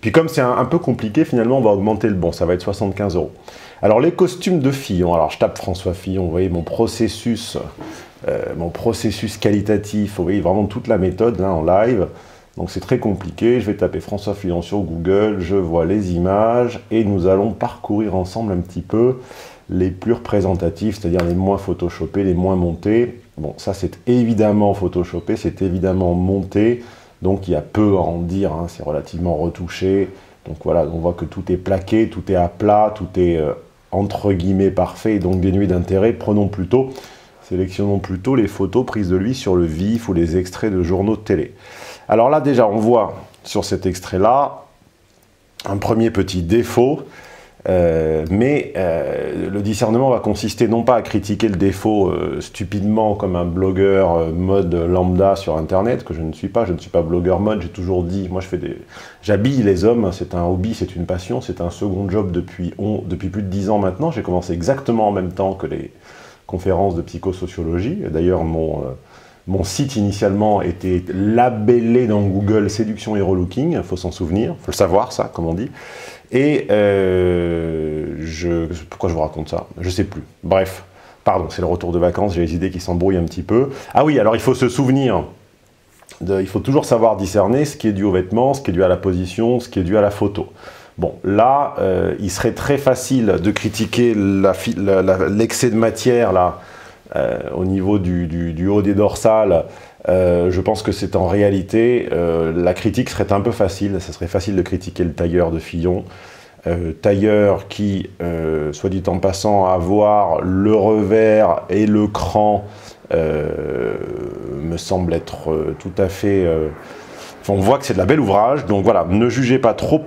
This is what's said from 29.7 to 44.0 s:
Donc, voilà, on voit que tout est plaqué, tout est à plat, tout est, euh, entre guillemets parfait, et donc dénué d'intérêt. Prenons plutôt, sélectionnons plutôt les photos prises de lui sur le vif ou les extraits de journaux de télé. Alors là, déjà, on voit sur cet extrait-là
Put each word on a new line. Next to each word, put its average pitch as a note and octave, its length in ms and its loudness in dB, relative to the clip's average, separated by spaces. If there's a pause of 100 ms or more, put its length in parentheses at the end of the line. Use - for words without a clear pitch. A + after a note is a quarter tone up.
Donc, D#2+ 160 -10
voilà, D#2+ 280 2
on E2 60 -6
voit E2+ 160 -2
que F2 120 -6
tout F#2 260 -8
est F2+ 60 0
plaqué, F#2+ 520 0
tout - 220 -8
est F#2 40 2
à F2 120 2
plat, G#2 480 2
tout F2+ 120 -8 (100)
est, F2 200 4
euh, D2+ 140 0 (400)
entre G2+ 420 0
guillemets F#2+ 380 2
parfait, G2 440 0
et G2+ 40 0
donc F#2 220 0
dénué F#2+ 260 2
d'intérêt. F#2 460 2
Prenons G#2 340 0
plutôt, G2 420 0 (520)
sélectionnons F#2+ 580 -2
plutôt F#2+ 360 -2
les A2 120 2
photos G2 380 0
prises G#2 240 -4
de F2+ 60 2
lui G#2 200 0
sur G2 200 0
le F2 100 4
vif G2 440 -2
ou G2 40 0
les E2+ 240 2
extraits F#2 360 -2
de F#2 100 0
journaux F#2 320 0
de G#2 60 -10
télé. F2 320 -2 (540)
Alors A#2 220 6
là, D3+ 100 4
déjà, C3 280 4
on G#2 100 0
voit A2 380 2 (280)
sur G2+ 220 -4
cet - 200 -4
extrait-là G#2 800 0 (1000)